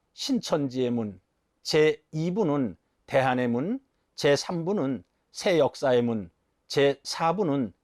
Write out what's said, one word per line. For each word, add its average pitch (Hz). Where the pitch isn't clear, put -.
신천지의 139
문, 110
제이 156
부는 143
대한의 127
문, 156
제삼 151
부는 143
새 175
역사의 127
문, 110
제 139
사 165
부는 143